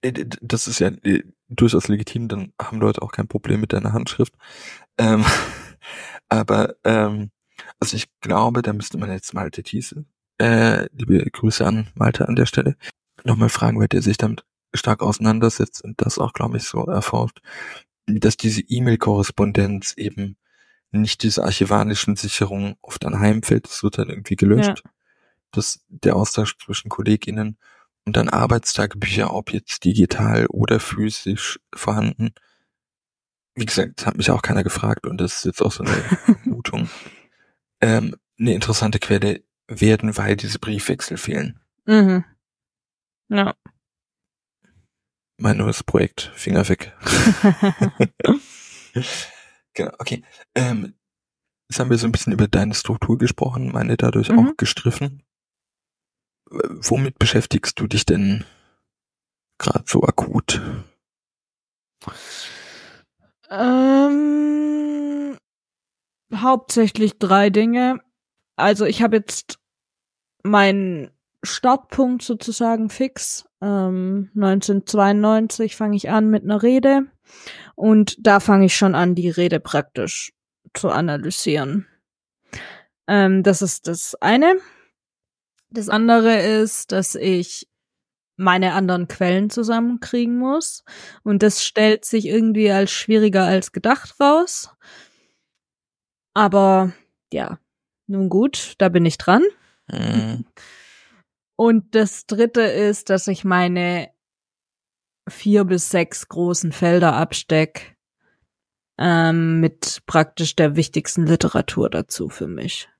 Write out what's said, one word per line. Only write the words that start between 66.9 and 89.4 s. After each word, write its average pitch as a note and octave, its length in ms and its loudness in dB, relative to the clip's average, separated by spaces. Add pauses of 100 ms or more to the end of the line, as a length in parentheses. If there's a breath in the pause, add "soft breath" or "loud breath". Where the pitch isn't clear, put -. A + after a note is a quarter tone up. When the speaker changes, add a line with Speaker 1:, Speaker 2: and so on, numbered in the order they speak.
Speaker 2:
drei G3+ 300 4
Dinge. A#3+ 500 2 (580)
Also G3+ 280 2
ich G#3+ 160 0
hab A3+ 120 2
jetzt - 440 -4 (840)
meinen G3 680 2 (320)
Startpunkt B3+ 800 0
sozusagen A3+ 640 -2
fix. - 560 -6 (160)
Ähm, F#3+ 720 -2
neunzehnhundertzweiundneunzig G#3 1400 2
fang G#3+ 180 -2
ich G3+ 160 -4
an G#3+ 200 2
mit G#3+ 140 2
einer G#3 200 0
Rede C4+ 420 4 (720 loud breath)
und G#3+ 400 4 (100)
da G3+ 140 8
fang G3 240 6
ich F#3 120 4
schon F#3+ 200 4
an, F3+ 200 2
die F3 140 -2
Rede F3 300 0
praktisch - 720 -6 (400)
zu - 160 -4
analysieren. D3 960 -2 (1200 loud breath)
Ähm, F#3+ 360 4
das F#3+ 180 4
ist - 260 -6
das - 280 -8
eine. D4 400 4 (1120 soft breath)
Das G#3+ 200 -10
andere A3+ 520 4
ist, A3 500 0
dass F#3+ 240 -2
ich F3+ 520 -4 (680)
meine F#3 380 2
anderen F3+ 340 0
Quellen F#3+ 440 0